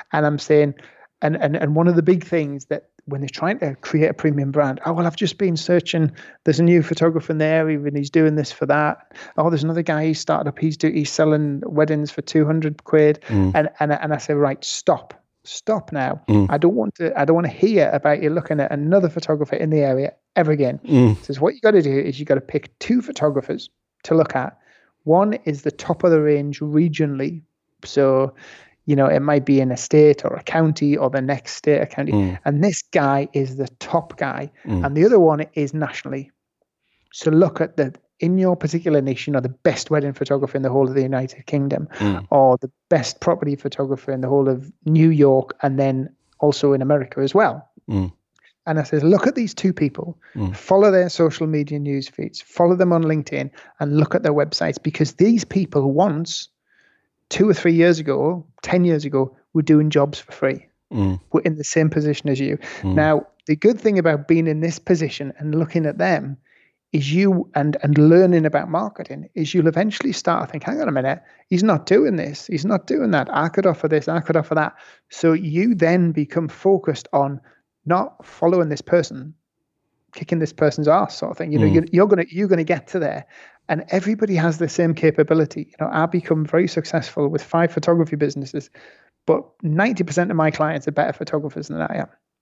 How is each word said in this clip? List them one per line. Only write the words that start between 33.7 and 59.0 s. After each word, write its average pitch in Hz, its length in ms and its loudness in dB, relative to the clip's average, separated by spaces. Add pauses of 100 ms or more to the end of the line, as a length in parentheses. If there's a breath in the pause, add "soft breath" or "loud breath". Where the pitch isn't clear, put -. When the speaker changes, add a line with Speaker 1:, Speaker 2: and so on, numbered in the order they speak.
Speaker 1:
top - 380 -6
guy. 143 320 -8 (160 soft breath)
Speaker 2:
Mm. 92 200 -4
Speaker 1:
And 143 100 -4
the 156 80 4
other 220 160 6
one 156 260 4 (100)
is 147 180 -4
nationally. 135 580 -8 (800)
So - 200 -4
look 160 280 4
at 160 180 -4
the, 131 160 -2 (280)
in 180 160 0
your 185 180 2
particular 165 460 0
niche, 135 260 -4
you 147 60 -4
know, 131 80 0
the 127 80 -4
best - 400 -2
wedding 143 240 -2
photographer 139 420 -4
in 135 80 -4
the 135 60 0
whole 135 180 2
of 131 80 -2
the 135 60 2
United 131 460 -4
Kingdom 143 420 -4 (100)
Speaker 2:
Mm. 98 300 -2
Speaker 1:
or 131 320 6
the 127 100 -10 (180)
best 151 300 -2
property 151 380 -2
photographer 135 560 -6
in 131 80 -6
the 131 80 -4
whole 139 180 2
of 135 240 -4 (140)
New 160 240 6
York 139 520 4
and 135 160 -2
then 131 320 0 (300)
also 143 320 2
in 135 100 2
America 135 380 0
as 135 160 0
well. 147 340 0 (200)
Speaker 2:
Mm. 95 220 -2 (540 soft breath)
Speaker 1:
And 160 140 -2
I 143 40 -2
says, 147 200 -2
"Look 185 240 4
at 262 80 0
these 233 180 -4
two 190 200 0
people, 160 440 -4 (180 soft breath)
Speaker 2:
Mm. 101 200 -4
Speaker 1:
follow 196 360 4
their 180 180 2
social 160 380 0
media 147 320 -4
news 139 300 -6
feeds, - 320 -12
follow 175 340 2
them 180 180 2
on 165 100 2
LinkedIn 143 460 -4 (300 loud breath)
and 147 180 0
look 151 180 2
at 170 80 0
their 151 100 2
websites, 151 480 -2
because 156 320 -2
these 214 320 4
people 143 480 -2
once, 165 560 -2 (800)
two 202 200 2
or 185 40 4
three 170 200 2
years 165 260 6
ago, 151 460 -2 (160)
ten 180 220 0
years 156 220 0